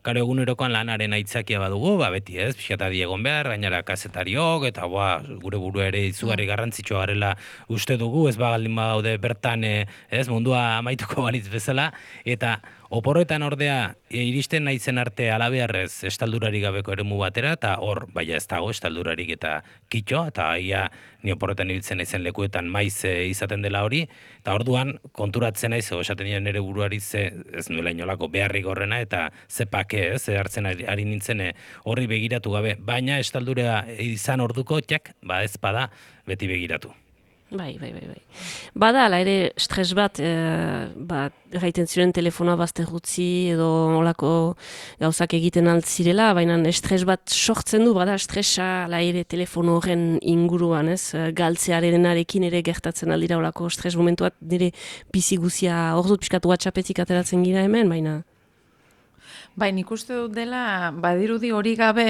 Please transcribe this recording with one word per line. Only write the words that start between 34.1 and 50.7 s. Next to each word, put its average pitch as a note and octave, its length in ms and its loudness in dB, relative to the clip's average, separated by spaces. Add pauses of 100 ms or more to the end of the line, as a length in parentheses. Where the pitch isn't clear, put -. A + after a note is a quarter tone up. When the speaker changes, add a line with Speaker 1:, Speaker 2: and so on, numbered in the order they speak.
Speaker 1:
orduko, B2 400 0
txak, - 420 -4
ba, F#2 200 -2
ez G#2 180 -4
bada, G#2+ 300 -2 (360)
beti F#2+ 200 -6
begiratu. F2+ 460 -4 (580)
Speaker 3:
Bai, F3+ 280 -8
bai, A#2 140 -10
bai, F2 160 -14
bai. - 140 -18 (520)
Bada, A#3+ 300 6
hala F3+ 160 6
ere, F#3+ 360 4
estres F3+ 380 0
bat, G3+ 240 2
eh, E3 800 0
ba, D3+ 340 -4 (220)
erraiten F3 340 0
ziren F3+ 260 4
telefonoa E3+ 440 2
bazter E3+ 340 0
utzi F3+ 600 0
edo E3 160 4 (300)
holako E3 580 4 (420)
gauzak E3 360 2
egiten E3+ 340 4
alt E3+ 180 4
zirela, G3 480 4
baina E3+ 220 4 (100)
estres F#3 380 2
bat F#3 160 2 (100)
sortzen - 540 2
du, A#3 100 6
bada F#3+ 220 2
estresa F#3 720 0
hala E3+ 160 0
ere F3 220 2
telefono E3+ 520 2
horren E3+ 460 2
inguruan, E3+ 640 4